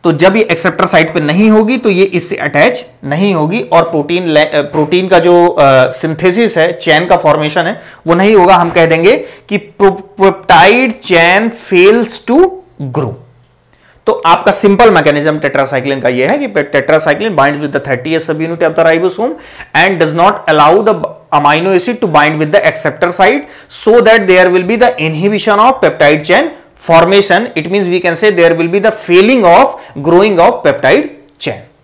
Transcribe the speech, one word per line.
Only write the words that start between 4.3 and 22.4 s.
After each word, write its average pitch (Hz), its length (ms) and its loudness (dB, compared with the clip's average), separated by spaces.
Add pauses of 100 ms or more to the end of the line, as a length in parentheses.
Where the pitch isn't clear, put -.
अ, 147 140 -2
protein 156 460 -2
का 180 120 2
जो, 175 280 4
अ, 135 420 2
synthesis 180 680 -2
है, 170 220 -2
chain 160 260 0
का 175 120 2
formation 151 440 0
है, 190 200 -6 (260)
वो 165 60 2
नहीं 202 220 2
होगा। 185 200 6
हम 170 140 0
कह 165 160 2
देंगे 175 400 0 (240)
कि 202 320 -6
pro-, 190 160 2 (240)
peptide 196 680 2 (200)
chain 185 380 2 (240)
fails 214 380 4 (200)
to 262 60 2 (600)
grow। 110 140 -6 (920)
तो - 180 -2
आपका 175 260 2
सिंपल 214 400 2
मैकेनिज्म 151 480 0
tetracycline 135 640 -4
का 120 60 0
ये 127 180 -2
है 254 100 -2
कि 285 100 -6
pe-, 196 280 -4
tetracycline 156 600 -2
binds 143 260 0
with 147 140 -8
the 143 120 -4
thirty 139 320 -4
S 160 100 -6
subunit 160 340 -4
of 160 160 -2
the 165 60 2
ribosome 180 460 0 (440)
and 175 280 0
does 151 200 -2
not 160 320 0
allow 170 320 2
the 214 80 0 (460)
amino 165 380 0
acid 233 200 -4
to 175 160 -4
bind 151 260 2